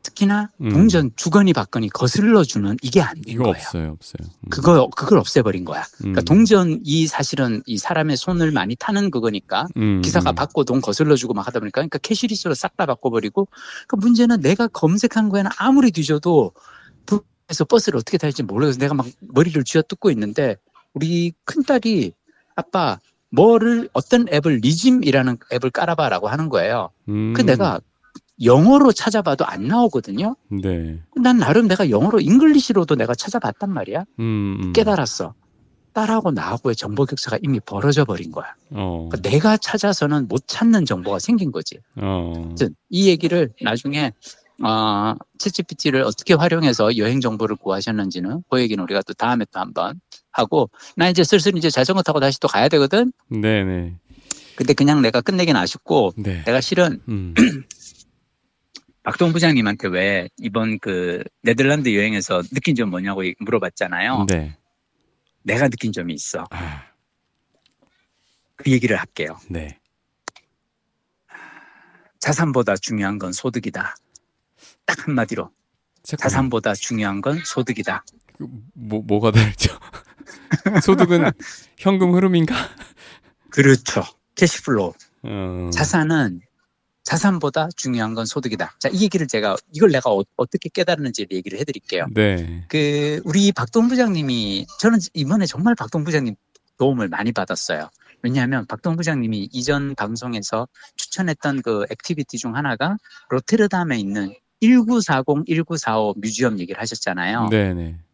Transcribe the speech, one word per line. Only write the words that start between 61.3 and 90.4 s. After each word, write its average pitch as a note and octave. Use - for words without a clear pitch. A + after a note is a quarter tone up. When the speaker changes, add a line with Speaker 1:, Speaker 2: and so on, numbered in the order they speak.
Speaker 1:
네덜란드 C3
여행에서 G2+
느낀 D#3
점 A2+
뭐냐고 F#2+
물어봤잖아요. G2+
Speaker 2:
네. D2+
Speaker 1:
내가 B2+
느낀 A2+
점이 E2+
있어. -
Speaker 2:
아. D#2
Speaker 1:
그 -
얘기를 A#2+
할게요. D#2
Speaker 2:
네. D#2
Speaker 1:
"자산보다 C3
중요한 G2+
건 F#2
소득이다." -
딱 -
한마디로. A2+
Speaker 2:
잠깐만요. -
Speaker 1:
"자산보다 A#2
중요한 G2+
건 D3+
소득이다." G#2+
Speaker 2:
그 B2
뭐, A2
뭐가 A2
다르죠? G#2+
<laughs> F#3+
소득은 F3
현금 F#3
흐름인가? F3
Speaker 1:
그렇죠. C3+
캐시플로우. G#2+
Speaker 2:
어. F#2
Speaker 1:
자산은 D3+
자산보다 D#3+
중요한 A2+
건 A2+
소득이다. A2+
자, -
이 F#3+
얘기를 F3
제가, G#2
이걸 E3
내가 C3
어-, G2
어떻게 B2+